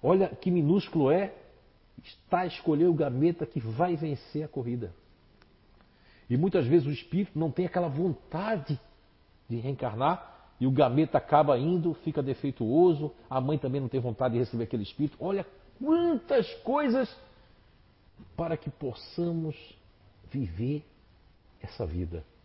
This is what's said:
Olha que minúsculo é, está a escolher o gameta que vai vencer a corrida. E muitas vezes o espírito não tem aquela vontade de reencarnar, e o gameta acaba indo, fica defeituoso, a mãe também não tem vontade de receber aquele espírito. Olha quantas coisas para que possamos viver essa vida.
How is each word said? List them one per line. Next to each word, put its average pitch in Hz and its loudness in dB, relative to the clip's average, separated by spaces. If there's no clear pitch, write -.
Olha 185 4
que - -4
minúsculo 165 2
é, 190 0
está - -2
a 185 -2
escolher 160 2
o 175 6
gameta 151 0
que - -6
vai 123 -2
vencer 151 -6
a 151 -10
corrida. 120 -6
E 123 2
muitas 170 2
vezes 143 4
o - -4
espírito 175 -4
não 156 0
tem 180 -2
aquela 175 -2
vontade 160 -4
de 117 -4
reencarnar, 131 -4
e 127 0
o 135 4
gameta 139 4
acaba 143 4
indo, 165 0
fica 147 -4
defeituoso, 143 2
a 131 -2
mãe 143 0
também 135 -2
não 131 -4
tem 131 -2
vontade 120 -2
de 120 2
receber 117 -2
aquele 107 -4
espírito. - -4
Olha 190 -4
quantas 311 0
coisas 262 0
para 165 -2
que - -8
possamos 160 -6
viver 127 -4
essa - -8
vida. 82 -6